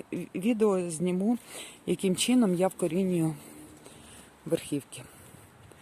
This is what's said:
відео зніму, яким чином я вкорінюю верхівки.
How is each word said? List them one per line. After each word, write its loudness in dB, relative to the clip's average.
відео 2
зніму, 0
яким 0
чином 4
я 2
вкорінюю 0
верхівки. -4